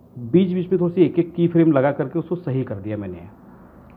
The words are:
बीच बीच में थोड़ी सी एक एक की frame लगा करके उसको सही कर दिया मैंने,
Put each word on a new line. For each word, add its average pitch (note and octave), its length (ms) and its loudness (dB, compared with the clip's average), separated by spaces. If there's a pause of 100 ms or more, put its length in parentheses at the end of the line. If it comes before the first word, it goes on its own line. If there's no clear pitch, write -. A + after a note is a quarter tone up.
(200)
बीच F3 340 2
बीच F3+ 180 -4
में F3+ 100 2
थोड़ी F3 120 0
सी F#3+ 80 2
एक D#3+ 180 4
एक E3+ 140 -2
की E3+ 140 2
frame E3 240 4
लगा C#3 200 4
करके C#3 280 -4
उसको E3+ 160 -6
सही C3 280 -4
कर A2+ 120 -8
दिया G#2 220 -8
मैंने, F2+ 300 -12 (680)